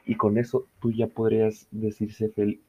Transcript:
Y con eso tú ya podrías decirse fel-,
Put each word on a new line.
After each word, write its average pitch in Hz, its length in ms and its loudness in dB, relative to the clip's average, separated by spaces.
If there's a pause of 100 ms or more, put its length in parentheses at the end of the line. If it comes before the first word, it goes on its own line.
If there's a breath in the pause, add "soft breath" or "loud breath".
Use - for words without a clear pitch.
Y 113 120 -2
con 107 220 2
eso 120 280 -2 (140)
tú 120 100 0
ya 113 160 0
podrías 110 640 0
decirse 107 640 -4
fel-, 104 240 0 (100)